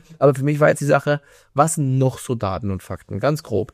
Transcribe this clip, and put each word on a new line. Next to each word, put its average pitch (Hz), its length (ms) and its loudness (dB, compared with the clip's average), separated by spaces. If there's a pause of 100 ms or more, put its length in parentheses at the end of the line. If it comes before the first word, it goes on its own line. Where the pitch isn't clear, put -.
(180)
Aber 135 160 4
für 131 100 -4
mich 147 160 0
war 151 80 6
jetzt 156 120 2
die 143 60 -4
Sache, 143 340 2 (340)
was 151 200 2
sind 135 240 0
noch 131 200 0
so - 160 -6
Daten 104 360 -4
und 95 120 -6
Fakten, - 380 -10
ganz 147 220 -2
grob? 101 320 -4